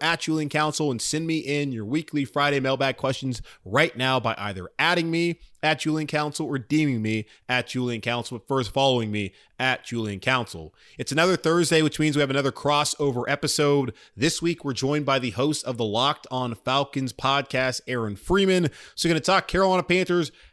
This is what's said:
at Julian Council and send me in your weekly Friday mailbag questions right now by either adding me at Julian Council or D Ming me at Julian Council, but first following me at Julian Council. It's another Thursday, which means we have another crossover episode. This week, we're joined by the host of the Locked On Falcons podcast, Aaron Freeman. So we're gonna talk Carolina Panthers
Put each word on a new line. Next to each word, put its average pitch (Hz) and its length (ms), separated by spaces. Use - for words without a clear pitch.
at 160 180
Julian 156 300
Council 151 420
and 120 100
send 160 260
me 160 100
in 147 340
your 110 140
weekly 143 400
Friday 143 340
mailbag 135 380
questions 131 440
right 135 320
now 131 240
by 113 180
either 95 300
adding 165 320
me 170 300
at 151 140
Julian 156 300
Council 151 400
or 135 100
D 151 300
Ming 120 160
me 110 240
at 123 200
Julian 123 340
Council, 117 380
but - 80
first 131 260
following 127 380
me 104 200
at 131 240
Julian 107 360
Council. 110 540
It's 131 140
another 170 240
Thursday, 160 480
which 151 160
means 151 160
we 147 60
have 135 100
another 135 200
crossover 143 760
episode. 143 680
This 143 240
week, 170 240
we're 139 80
joined 143 320
by 135 140
the 123 120
host 143 340
of 123 120
the 117 80
Locked 120 460
On 127 240
Falcons 135 580
podcast, 135 720
Aaron 113 300
Freeman. 185 540
So - 120
we're 165 60
gonna 160 60
talk 185 280
Carolina 185 360
Panthers 175 480